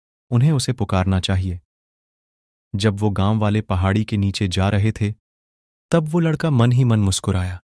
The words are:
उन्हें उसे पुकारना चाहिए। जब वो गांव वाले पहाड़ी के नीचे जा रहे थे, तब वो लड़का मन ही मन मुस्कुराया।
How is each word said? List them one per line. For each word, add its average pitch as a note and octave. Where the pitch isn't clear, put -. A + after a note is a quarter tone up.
उन्हें B2
उसे C3+
पुकारना F#2+
चाहिए। F#2
जब G2+
वो G#2+
गांव G2+
वाले G#2+
पहाड़ी G2
के G#2+
नीचे G2
जा F#2+
रहे G#2
थे, G#2
तब D#3+
वो E3+
लड़का D#3+
मन B2
ही B2+
मन A2+
मुस्कुराया। F#2